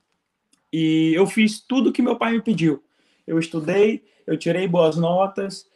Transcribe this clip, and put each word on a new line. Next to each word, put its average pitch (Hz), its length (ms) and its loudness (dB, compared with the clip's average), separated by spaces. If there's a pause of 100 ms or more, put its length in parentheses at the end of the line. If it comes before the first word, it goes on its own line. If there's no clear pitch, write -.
(720)
E 160 420 2
eu 185 120 4
fiz 214 340 0
tudo 247 320 0
que - 100 -2
meu 240 140 0
pai 233 160 -2
me 233 80 0
pediu. 160 420 0 (440)
Eu 165 120 -2
estudei, 175 640 0 (240)
eu 160 100 -4
tirei 170 300 -2
boas 165 300 2
notas, 190 800 -2